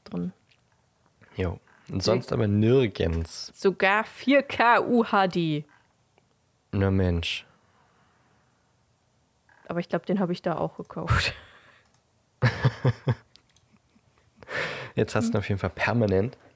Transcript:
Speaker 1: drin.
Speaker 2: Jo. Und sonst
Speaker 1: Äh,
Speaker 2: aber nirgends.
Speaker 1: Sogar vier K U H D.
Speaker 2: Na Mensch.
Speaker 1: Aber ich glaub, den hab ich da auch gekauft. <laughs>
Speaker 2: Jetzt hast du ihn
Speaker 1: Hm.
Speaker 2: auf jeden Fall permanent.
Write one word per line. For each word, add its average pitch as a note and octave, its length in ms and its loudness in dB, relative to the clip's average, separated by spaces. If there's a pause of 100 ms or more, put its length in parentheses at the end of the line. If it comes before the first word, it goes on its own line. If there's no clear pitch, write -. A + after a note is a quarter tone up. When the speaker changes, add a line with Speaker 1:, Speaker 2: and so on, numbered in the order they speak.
Speaker 1:
drin. F3+ 300 -8 (1040)
Speaker 2:
Jo. F2+ 240 -4 (280)
Und F#2+ 140 -4
sonst - 300 0
Speaker 1:
Äh, - 20 -2
Speaker 2:
aber A#2 140 0
nirgends. G#2 1080 2
Speaker 1:
Sogar G3 480 2
vier C4+ 400 2
K A#3 380 4
U A#3 240 2
H G3 240 2
D. D#3 360 -2 (1080)
Speaker 2:
Na G2 180 2
Mensch. F2+ 560 0 (2250)
Speaker 1:
Aber E3+ 100 -4
ich F3+ 100 -4
glaub, E3+ 180 -4
den F#3+ 120 0
hab F3 120 0
ich F3+ 120 -6
da E3+ 160 -2
auch - 200 -4
gekauft. - 540 -2 (1120)
<laughs> A#2 100 4 (2500)
Speaker 2:
Jetzt - 200 -2
hast A2 120 0
du - 40 -2
ihn - 40 -2
Speaker 1:
Hm. G#2+ 40 2
Speaker 2:
auf G2 100 -6
jeden G2 120 -2
Fall E2 100 -2
permanent. G#2+ 680 0 (200)